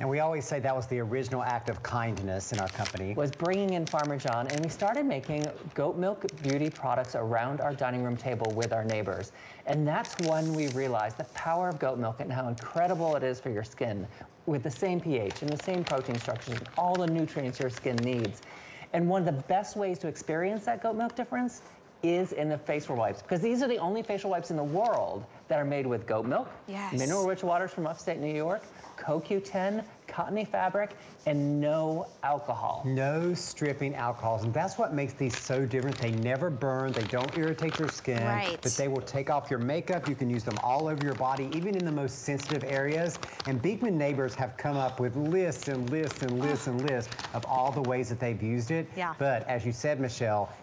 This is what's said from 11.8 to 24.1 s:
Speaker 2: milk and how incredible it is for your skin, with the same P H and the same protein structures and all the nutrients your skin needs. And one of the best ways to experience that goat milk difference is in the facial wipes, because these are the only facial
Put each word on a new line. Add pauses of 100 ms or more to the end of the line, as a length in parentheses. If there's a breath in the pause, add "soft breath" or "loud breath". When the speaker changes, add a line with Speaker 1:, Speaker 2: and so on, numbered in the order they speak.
Speaker 2:
milk
and
how
incredible
it
is
for
your
skin, (420 loud breath)
with
the
same
P
H
and
the
same
protein
structures
and (100)
all
the
nutrients
your
skin
needs. (500 loud breath)
And
one
of
the
best
ways
to
experience
that
goat
milk
difference (420 loud breath)
is
in
the
facial
wipes,
because
these
are
the
only
facial